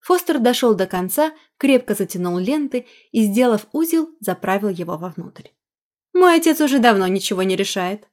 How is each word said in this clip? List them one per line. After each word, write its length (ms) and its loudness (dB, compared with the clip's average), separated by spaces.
Фостер 380 0
дошел 360 2
до 120 -2
конца, 460 -2
крепко 360 2
затянул 440 -4
ленты 480 -4
и, 120 2
сделав 480 2
узел, 380 -2
заправил 500 -4
его 280 -8
вовнутрь. 520 -14
«Мой 220 6
отец 240 2
уже 200 2
давно 280 4
ничего 360 -2
не 120 0
решает». 580 -6